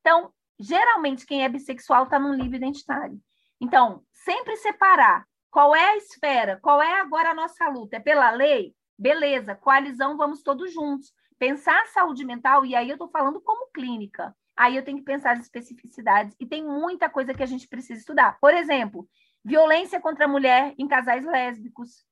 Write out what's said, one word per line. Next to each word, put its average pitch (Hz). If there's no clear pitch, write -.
Então, 339
geralmente, 320
quem 277
é 262
bissexual 262
tá 285
num 277
livro 254
identitário. 269
Então, 240
sempre 440
separar 370
qual 285
é 349
a 427
esfera, 247
qual 294
é 359
agora 330
a 320
nossa 330
luta, 233
é 226
pela 285
lei? 254
Beleza, 262
coalizão, 277
vamos 294
todos 302
juntos. 294
Pensar 285
a 453
saúde 302
mental, 269
e 247
aí 240
eu 285
tô 339
falando 302
como 480
clínica, 233
aí 247
eu 262
tenho 277
que 269
pensar 277
as 240
especificidades, 220
e 254
tem 302
muita 311
coisa 269
que 277
a 262
gente 254
precisa 240
estudar. 254
Por 285
exemplo, 294
violência 320
contra 339
a -
mulher 277
em 269
casais 254
lésbicos. 240